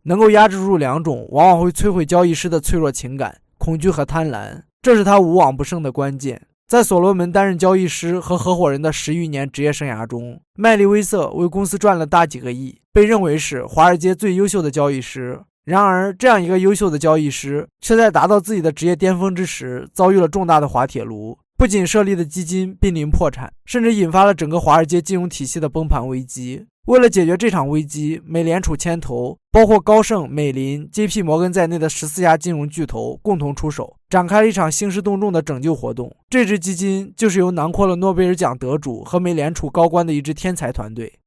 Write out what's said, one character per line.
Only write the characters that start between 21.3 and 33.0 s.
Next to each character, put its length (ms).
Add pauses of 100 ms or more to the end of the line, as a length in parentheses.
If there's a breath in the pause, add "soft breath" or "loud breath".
不 100
仅 180
设 180
立 120
的 80
基 220
金 340
濒 160
临 160
破 180
产， 220 (140)
甚 180
至 100
引 160
发 140
了 100
整 160
个 80
华 180
尔 100
街 160
金 160
融 100
体 180
系 140
的 80
崩 220
盘 180
危 160
机。 440 (200)
为 100
了 100
解 160
决 140
这 100
场 220
危 140
机， 420
美 160
联 180
储 160
牵 240
头， 380 (140)
包 160
括 120
高 220
盛、 260
美 240
林、 400
J 160
P 140
摩 160
根 160
在 140
内 100
的 100
十 200
四 120
家 160
金 160
融 160
巨 200
头 340